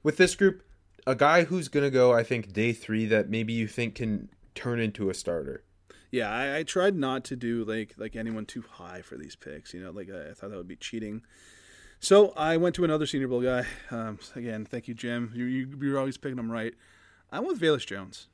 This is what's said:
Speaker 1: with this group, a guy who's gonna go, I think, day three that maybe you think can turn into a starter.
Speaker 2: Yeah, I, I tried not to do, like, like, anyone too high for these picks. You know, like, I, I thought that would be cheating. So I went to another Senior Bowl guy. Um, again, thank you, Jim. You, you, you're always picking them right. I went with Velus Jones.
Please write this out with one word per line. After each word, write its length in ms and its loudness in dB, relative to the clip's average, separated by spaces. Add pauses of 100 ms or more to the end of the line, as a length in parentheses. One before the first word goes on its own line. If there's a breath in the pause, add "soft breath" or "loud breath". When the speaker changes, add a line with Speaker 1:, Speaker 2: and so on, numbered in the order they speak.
Speaker 1:
with 160 0
this 180 6
group, 280 4 (420)
a 100 2
guy 280 6
who's 240 -2
gonna 240 2
go, 220 8
I 100 6
think, 280 -4
day 220 2
three 320 -2
that 240 4
maybe 240 -2
you 140 0
think 280 -4
can 340 -4 (260)
turn 240 -2
into 320 0
a 20 -6
starter. 500 -6 (460 soft breath)
Speaker 2:
Yeah, 220 -2
I, 260 -2
I 60 -2
tried 320 2
not 300 -2
to 100 -8
do, 280 -2
like, 340 -4
like, 180 -10
anyone 320 -6
too 200 -12
high 360 -16
for 140 -18
these 180 -16
picks. 400 -16
You 80 -12
know, 80 -12
like, 180 -12
I, 220 -12
I 20 -18
thought 160 -14
that 80 -12
would 100 -12
be 80 -14
cheating. 460 -8 (760 soft breath)
So 360 8
I 220 2
went 180 2
to 80 2
another 220 2
Senior 220 -2
Bowl 160 0
guy. 220 2 (260 loud breath)
Um, 260 -6 (180)
again, 300 -8
thank 220 -10
you, 80 -8
Jim. 400 -6
You, 100 -6
you, 340 -4
you're 200 0
always 180 -2
picking 200 -8
them 140 -6
right. 220 -4 (580 soft breath)
I 80 -6
went 140 -2
with 80 -4
Velus 240 2
Jones. 480 -12